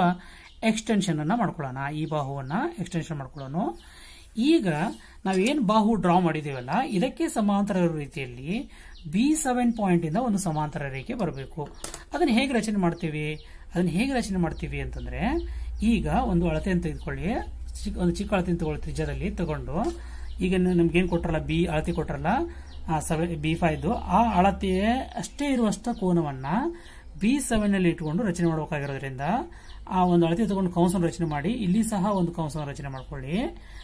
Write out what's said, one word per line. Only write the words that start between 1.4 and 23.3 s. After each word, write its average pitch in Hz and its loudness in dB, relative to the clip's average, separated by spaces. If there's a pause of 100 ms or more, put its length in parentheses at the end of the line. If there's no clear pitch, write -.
ಈ 156 -2
ಬಾಹುವನ್ನ 139 -4 (280)
ಎಕ್ಸ್ಟೆನ್ಷನ್ 160 -4
ಮಾಡ್ಕೊಳ್ಳೋಣ. 143 -4 (680)
ಈಗ 269 4 (580)
ನಾವೇನ್ 190 2
ಬಾಹು 220 4
ಡ್ರಾ 180 4
ಮಾಡಿದೀವಲ್ಲ, 147 -2 (180)
ಇದಕ್ಕೆ 254 0
ಸಮಾಂತರ 202 2
ಇರೋ 170 2
ರೀತಿಯಲ್ಲಿ 139 -6 (420)
ಬಿ 269 4
ಸೆವೆನ್ 247 2
ಪಾಯಿಂಟ್ 180 4
ಇಂದ 156 -2
ಒಂದು 226 2
ಸಮಾಂತರ 151 -2
ರೇಖೆ 135 -8
ಬರಬೇಕು. 135 -6 (440)
ಅದನ್ನ 302 2
ಹೇಗೆ 269 4
ರಚನೆ 214 0
ಮಾಡ್ತೀವಿ? 156 -2 (300)
ಅದನ್ನ 180 2
ಹೇಗೆ 220 2
ರಚನೆ 220 0
ಮಾಡ್ತೀವಿ 147 -2
ಅಂತಂದ್ರೆ, 127 -4 (520)
ಈಗ 208 4
ಒಂದು 180 2
ಅಳತೆಯನ್ನು 170 0
ತೆಗೆದುಕೊಳ್ಳಿ, 147 -4 (500)
ಚಿಕ್ಕ, 196 -4
ಒಂದು 175 2
ಚಿಕ್ಕ 202 -2
ಅಳತೆಯನ್ನು 175 0
ತಗೊಳ್ಳಿ, 151 -2
ತ್ರಿಜ್ಯದಲ್ಲಿ 147 -4
ತಗೊಂಡು, 156 -4 (420)
ಈಗ 185 2
ನ-, 180 4
ನಮ್ಗೇನ್ 170 4
ಕೊಟ್ರಲ್ಲ, 170 0
ಬಿ 156 2
ಅಳತೆ 160 0
ಕೊಟ್ರಲ್ಲ, 147 -2 (600)
ಆ, 160 0
ಸೆವೆ-, 165 0